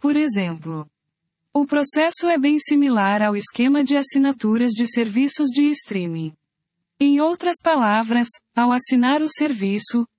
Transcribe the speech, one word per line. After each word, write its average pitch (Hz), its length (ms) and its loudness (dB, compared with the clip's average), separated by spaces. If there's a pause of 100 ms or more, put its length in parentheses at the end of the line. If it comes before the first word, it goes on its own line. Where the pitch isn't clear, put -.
por 294 160 0
exemplo. 170 720 -4 (680)
O 285 140 0
processo 302 640 0
é 339 100 2
bem 285 200 2
similar 233 640 2
ao 208 160 0
esquema 262 480 0
de 269 100 0
assinaturas 269 760 0
de 226 160 -2
serviços 247 640 0
de 285 180 2
streaming. 170 640 -4 (680)
Em 285 200 4
outras 339 420 0
palavras, 233 680 2 (260)
ao 240 160 2
assinar 247 500 2
o 311 80 -2
serviço, 233 800 -2 (120)